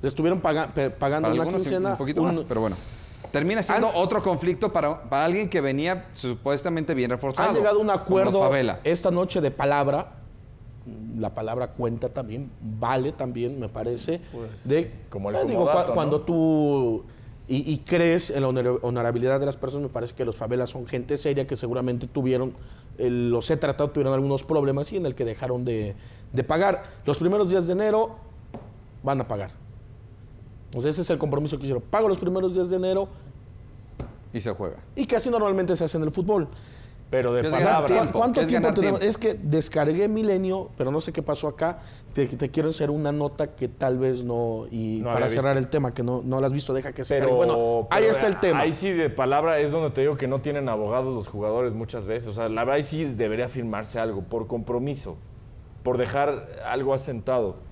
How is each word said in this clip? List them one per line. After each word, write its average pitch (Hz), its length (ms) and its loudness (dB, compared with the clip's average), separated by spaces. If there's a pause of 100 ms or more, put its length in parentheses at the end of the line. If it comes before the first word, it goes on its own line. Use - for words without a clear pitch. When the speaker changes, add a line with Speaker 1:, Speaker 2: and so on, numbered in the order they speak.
Speaker 1:
Le 135 60 0
estuvieron 165 320 2
paga-, 156 320 0
pe-, 139 180 0
pagando 143 380 0
Speaker 2:
Para 113 60 2
Speaker 1:
una - 80 2
Speaker 2:
algunos 185 200 0
sí, - 80 -2
Speaker 1:
quincena, 190 220 0
Speaker 2:
un - 60 -2
poquito 143 240 0
Speaker 1:
un 170 60 4
Speaker 2:
más, 170 180 0
pero 117 140 0
bueno. 107 160 0 (560)
Termina 180 300 2
siendo 214 260 2
Speaker 1:
Han 196 80 0
Speaker 2:
otro 196 260 2
conflicto 180 500 0
para, 156 380 0
para 139 160 2
alguien 185 240 0
que 175 100 2
venía 147 540 0
supuestamente 143 800 -2
bien 123 160 2
reforzado, 131 400 0
Speaker 1:
Han - 60 2
llegado 208 220 4
a - 40 4
un 214 60 2
Speaker 2:
como 196 100 4
los - 40 0
Speaker 1:
acuerdo 190 380 4
Speaker 2:
Favela. 131 440 4
Speaker 1:
esta 175 260 2
noche 180 300 0
de 143 100 2
palabra. 143 640 2 (1040)
La 107 160 -2
palabra 117 380 -4
cuenta 117 360 -2
también, 123 420 -6 (120)
vale 120 500 0
también, 127 480 -4
me 110 80 -6
parece, 120 540 -4 (100)
Speaker 3:
Pues, 110 340 -12
Speaker 1:
de, 156 240 2 (200)
Speaker 3:
como 101 180 -4
el - 80 0
Speaker 1:
eh, - 100 2
digo, 196 200 2
Speaker 3:
comodato, 160 160 4
Speaker 1:
cua-, 180 60 0
Speaker 3:
¿no? - 60 2
Speaker 1:
cuando 147 280 2
tú 147 840 4 (420)
y, 135 240 -2
y 147 100 2
crees 170 500 4
en 135 100 0
la 135 80 4
honor-, 127 320 2
honorabilidad 120 580 2
de 139 60 2
las 143 140 0
personas, 139 300 -4
me 131 40 -8
parece 120 220 -6
que 131 100 -2
los 113 120 -2
Favela 123 300 -2
son 123 200 -8
gente 127 320 -2
seria 135 280 0
que 135 100 -4
seguramente 123 500 -2
tuvieron, 127 480 0 (420)
eh, 123 140 0
los 120 400 2
he 156 80 2
tratado, 143 320 0
tuvieron 135 240 2
algunos 135 300 2
problemas 139 480 2
y - 40 -4
en 180 80 -2
el 131 100 -2
que 127 120 -2
dejaron 123 400 -2
de, 107 280 -2 (380)
de 127 120 0
pagar. 180 400 2 (200)
Los 143 140 0
primeros 185 320 2
días 180 160 4
de 180 80 0
enero 214 420 2 (840)
van 135 180 0
a - 80 -4
pagar. 101 220 -4 (1200)
O 123 60 -4
sea, 135 100 0
ese 165 120 -2
es 165 80 -2
el 156 80 2
compromiso 147 400 0
que 135 60 -8
hicieron. 135 180 -2
Pago 214 260 2
los 185 100 2
primeros 185 360 0
días 180 160 2
de 185 60 0
enero. 185 320 0 (1200)
Speaker 2:
Y 117 80 -4
se 107 120 -4
juega. 92 240 -6 (200)
Speaker 1:
Y 277 100 0
casi 233 240 2
normalmente 196 460 2
se 170 80 0
hace 160 120 -2
en 156 80 0
el 151 60 0
fútbol. 185 380 0 (600)
Speaker 3:
Pero 120 220 2
de 123 80 4
Speaker 2:
¿Qué 151 80 2
es 151 60 0
Speaker 3:
palabra. - 180 6
Speaker 2:
ganar 294 140 4 (160)
tiempo? - 160 2
Speaker 1:
¿Cuánto 233 220 4
Speaker 2:
¿Qué - 40 4
es - 60 0
Speaker 1:
tiempo 233 160 4
Speaker 2:
ganar 208 120 4
Speaker 1:
tenemos? 196 220 4
Speaker 2:
tiempo? 202 100 4
Speaker 1:
Es 214 60 0
que 220 160 2 (100)
descargué 156 680 2
Milenio, 190 680 0
pero 131 140 0
no 151 100 0
sé 160 100 -6
qué 160 120 -4
pasó 151 260 -2
acá. 165 300 -2 (340)
Te, 139 140 2
te 135 240 -4
quiero 156 180 2
hacer 156 220 0
una 147 220 0
nota 147 440 -2
que 131 100 -2
tal 127 300 0
vez 127 280 2
no, 117 460 -2
y 113 280 -2
Speaker 3:
No 113 60 -2 (100)
Speaker 1:
para 123 100 4
Speaker 3:
había - 60 2
Speaker 1:
cerrar 135 240 2
Speaker 3:
visto. 135 120 2
Speaker 1:
el - 40 -10
tema, 135 240 0
que 127 80 -4
no, 123 200 0
no 127 160 -2
la 135 100 2
has 131 40 2
visto, 135 220 -2
deja 135 180 -2
que 131 120 -8
se 143 100 0
Speaker 3:
Pero, 135 140 4
Speaker 1:
cargue. 127 80 6 (100)
Bueno, 117 440 2
ahí 196 120 4
Speaker 3:
pero 220 120 6
Speaker 1:
está 233 120 2
el 185 140 2
tema. 160 200 4
Speaker 3:
ahí 156 140 2
sí 196 180 -2
de 165 160 2
palabra 143 500 2
es 147 140 2
donde 160 160 0
te 135 140 0
digo 143 160 2
que 131 100 -2
no 131 140 0
tienen 143 260 -2
abogados 117 460 0
los 104 140 -6
jugadores 107 440 0
muchas 110 320 -6
veces. 113 240 -4
O 104 60 -8
sea, 113 160 -2
la 110 120 -2
verdad 131 140 2
ahí 147 60 2
sí 151 220 -4
debería 117 440 -2
firmarse 113 500 -6
algo 113 220 -2
por 110 260 -4
compromiso, 120 720 -4 (640)
por 127 140 2
dejar 135 500 0 (200)
algo 131 260 0
asentado. 123 640 0 (160)